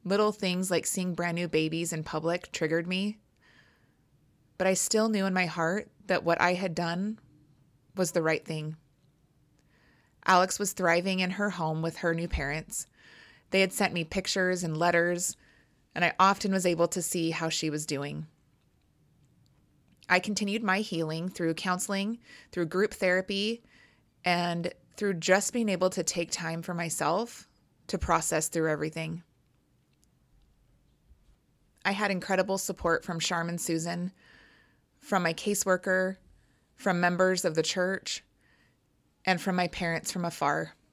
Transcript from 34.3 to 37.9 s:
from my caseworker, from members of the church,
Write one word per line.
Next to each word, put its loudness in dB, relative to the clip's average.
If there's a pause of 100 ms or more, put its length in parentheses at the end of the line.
from 0
my 0
caseworker, 0 (580)
from 0
members 4
of 2
the 2
church, -2 (1000)